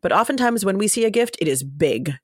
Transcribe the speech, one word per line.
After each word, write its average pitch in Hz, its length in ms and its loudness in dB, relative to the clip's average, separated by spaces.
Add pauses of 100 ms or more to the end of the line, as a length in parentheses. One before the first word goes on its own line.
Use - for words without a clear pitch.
but 180 100 0
oftentimes 233 520 2
when 196 140 0
we 214 100 0
see 226 160 0
a 220 60 2
gift, 233 300 0
it 160 80 0
is 131 140 0
big. 139 500 -2 (120)